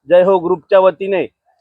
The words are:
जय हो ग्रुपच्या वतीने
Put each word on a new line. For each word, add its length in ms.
जय 140
हो 160
ग्रुपच्या 420
वतीने 460